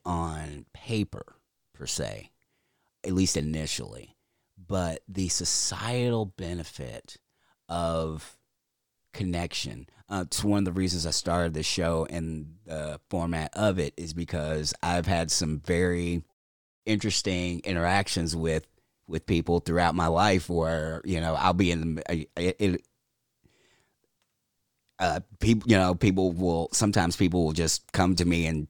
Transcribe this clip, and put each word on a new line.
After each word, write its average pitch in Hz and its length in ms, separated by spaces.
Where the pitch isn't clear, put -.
on 78 680
paper - 640
per - 140
se, 52 460
at 92 80
least 92 240
initially, 76 800
but 90 500
the 95 200
societal 117 1000
benefit 82 920
of 82 680
connection. 85 760
Uh, 95 180
it's - 180
one 101 160
of 98 60
the 90 60
reasons 90 340
I 80 40
started 85 440
the 78 80
show 82 480
and 80 540
the 76 440
format 85 460
of 98 240
it 73 180
is 82 160
because 78 680
I've 85 240
had 85 240
some 78 300
very 87 640
interesting 95 760
interactions 87 760
with, 80 300
with 80 200
people 85 340
throughout 85 340
my 85 140
life 92 400
where, 80 560
you 87 160
know, 82 140
I'll 90 200
be 90 160
in 82 260
the, 78 140
I, 82 160
I, 90 220
it, 95 280
uh, 85 220
peop-, 110 260
you 113 100
know, 92 180
people 95 380
will, 85 400
sometimes 101 440
people 87 280
will 78 80
just 80 400
come 92 240
to 87 80
me 85 220
and 78 240